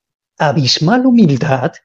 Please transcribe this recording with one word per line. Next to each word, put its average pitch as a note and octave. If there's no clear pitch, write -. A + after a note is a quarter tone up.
abismal D#3+
humildad, D3